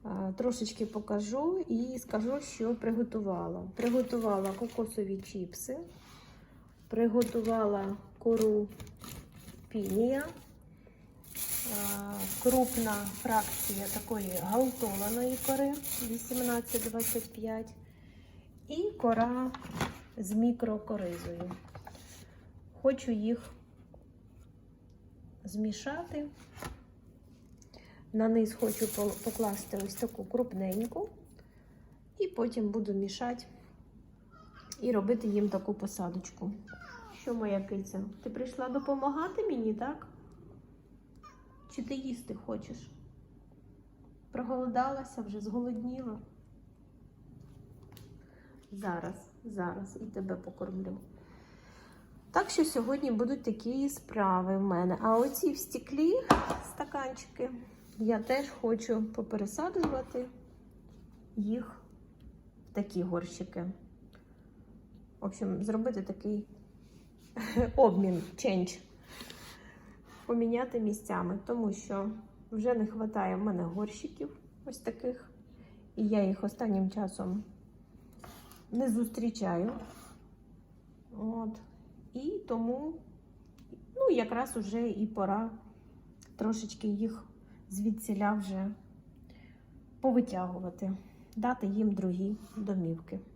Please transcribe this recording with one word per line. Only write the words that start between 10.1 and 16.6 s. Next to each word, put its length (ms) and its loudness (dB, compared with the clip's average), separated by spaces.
а, 400 -2
крупна 500 6
фракція 720 2
такої 380 -2
галтованої 960 2
кори 260 4
вісімнадцять 800 0